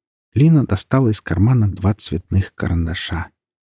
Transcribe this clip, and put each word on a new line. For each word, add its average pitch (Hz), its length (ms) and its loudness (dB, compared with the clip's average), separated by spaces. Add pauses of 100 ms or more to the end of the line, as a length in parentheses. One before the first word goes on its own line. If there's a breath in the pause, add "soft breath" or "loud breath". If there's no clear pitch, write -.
(340)
Лина 147 320 4
достала 127 440 0
из 107 120 -2
кармана 104 500 2
два 101 220 -2
цветных - 600 -4
карандаша. 85 760 -4 (420)